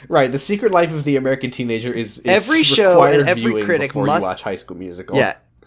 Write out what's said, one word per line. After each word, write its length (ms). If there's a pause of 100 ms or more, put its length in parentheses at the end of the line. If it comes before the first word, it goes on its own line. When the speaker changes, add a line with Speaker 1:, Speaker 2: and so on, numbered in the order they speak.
Speaker 1:
Right, 240
The 80
Secret 320
Life 220
of 120
the 120
American 340
Teenager 440
is, 240
is 80
Speaker 2:
Every 360
show 280
Speaker 1:
required 300
Speaker 2:
and 100
every 140
Speaker 1:
viewing 200
Speaker 2:
critic 260
Speaker 1:
before 140
Speaker 2:
must 200
Speaker 1:
you 40
watch 140
High 140
School 200
Musical. 400
Speaker 2:
Yeah. 200 (300)